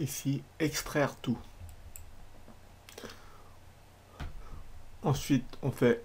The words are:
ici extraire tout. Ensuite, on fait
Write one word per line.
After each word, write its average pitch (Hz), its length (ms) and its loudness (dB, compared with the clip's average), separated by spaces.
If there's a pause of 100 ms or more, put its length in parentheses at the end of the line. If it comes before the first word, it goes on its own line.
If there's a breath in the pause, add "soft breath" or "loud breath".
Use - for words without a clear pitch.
ici 139 420 0 (180)
extraire 147 560 2
tout. - 200 2 (3750 loud breath)
Ensuite, 143 600 4
on 139 100 2
fait - 320 8